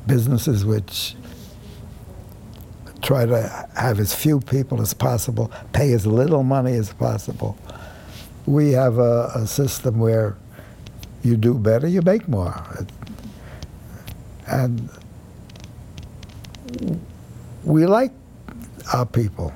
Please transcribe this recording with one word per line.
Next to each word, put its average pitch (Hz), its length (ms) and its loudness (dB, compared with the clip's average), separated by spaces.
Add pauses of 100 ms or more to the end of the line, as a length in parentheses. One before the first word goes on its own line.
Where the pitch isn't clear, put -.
businesses 120 600 4
which 107 500 -2 (1900)
try 135 220 4
to 113 520 0
have 110 240 2
as 101 120 2
few 147 280 2
people 127 420 0
as 107 100 -2
possible, 117 600 0 (200)
pay 143 200 4
as 107 140 4
little 131 360 6
money 127 320 2
as 107 180 -2
possible. - 640 -4 (920)
We 143 260 6
have 127 260 4
a, 120 380 4
a 107 100 0
system 127 540 0
where 110 360 2 (840)
you 120 140 4
do 120 180 4
better, 113 320 4
you 175 160 2
make 196 240 4
more. 90 340 0 (1900)
And 123 400 0 (2750)
we 156 220 6
like 233 260 4 (800)
our 123 140 2
people. 98 500 -2